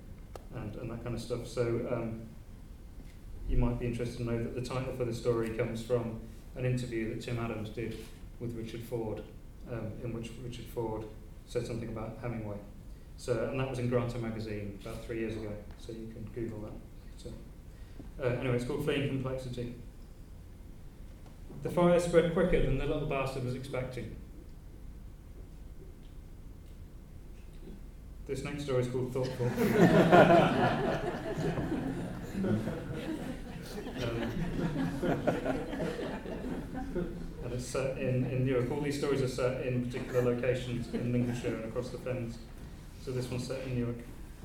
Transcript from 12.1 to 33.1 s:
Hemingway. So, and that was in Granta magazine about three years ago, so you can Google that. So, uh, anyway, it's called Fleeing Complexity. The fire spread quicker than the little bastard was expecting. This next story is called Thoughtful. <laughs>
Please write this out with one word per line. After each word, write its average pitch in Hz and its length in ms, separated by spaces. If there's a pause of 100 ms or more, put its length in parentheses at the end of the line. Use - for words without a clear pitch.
Hemingway. 107 360 (600)
So, 120 340
and 131 80
that 131 100
was 123 100
in 120 100
Granta 120 280
magazine 107 640
about 113 240
three 113 140
years 110 160
ago, 110 160 (260)
so - 140
you 113 160
can 110 260
Google 104 280
that. 104 120 (440)
So, - 120 (920)
uh, 117 160
anyway, 127 160
it's 123 100
called 147 200
Fleeing 135 240
Complexity. 127 680 (1900)
The 156 80
fire 175 300
spread 170 320
quicker 170 300
than 131 160
the - 80
little 147 220
bastard 135 360
was 123 120
expecting. - 600 (4000)
This 139 180
next 147 180
story 127 200
is 120 40
called 123 240
Thoughtful. 127 380
<laughs> - 100 (4000)